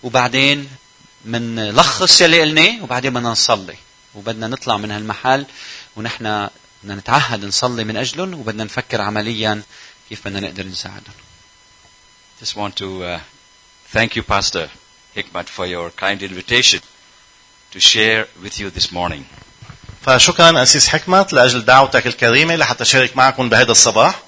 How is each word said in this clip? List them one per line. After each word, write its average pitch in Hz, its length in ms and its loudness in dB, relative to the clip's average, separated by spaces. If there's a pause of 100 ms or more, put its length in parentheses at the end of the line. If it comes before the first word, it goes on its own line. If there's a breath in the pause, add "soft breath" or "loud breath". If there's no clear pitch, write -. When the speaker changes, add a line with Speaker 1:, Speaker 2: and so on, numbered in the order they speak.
Speaker 1:
وبعدين 131 640 0 (560)
منلخص 117 960 2
يلي 165 200 6
قلناه، 165 420 2
وبعدين 127 300 -4
بدنا 120 160 -2
نصلي، 101 460 -2 (400)
وبدنا 110 320 -10
نطلع 110 300 -4
من 104 140 -8
هالمحل 117 540 -4 (500 loud breath)
ونحن 107 540 -6 (340)
بدنا 101 120 -12
نتعهد 117 500 -2
نصلي 117 380 -4
من 110 140 -6
أجلهم، 160 360 -6
وبدنا 110 300 -8
نفكر 110 380 -6
عمليا 107 600 -4 (480 soft breath)
كيف 104 180 -14
بدنا 98 120 -8
نقدر 95 280 -10
نساعدهم. 95 460 -14 (1300)
Speaker 2:
Just - 120 -10
want 104 200 -8
to, 92 280 -8
uh, 87 160 -8 (760)
thank 113 180 -2
you, 113 80 -4
Pastor 98 440 -2 (500)
Hikmat, 90 300 -10 (100)
for 92 80 -6
your 87 240 -8 (140)
kind 98 180 -2
invitation 98 600 0 (920)
to 95 60 -18
share 110 460 2 (180)
with 101 160 -12
you 95 200 -8
this - 120 -6
morning. 87 320 -6 (800)
Speaker 3:
فشكرا 139 580 4
أسيس 135 240 4
حكمت 185 460 2
لأجل 123 320 4
دعوتك 127 420 4
الكريمة 131 480 2
لحتى 127 300 -2
شارك 131 320 2
معكم 131 320 2
بهذا 110 220 4
الصباح. 113 560 4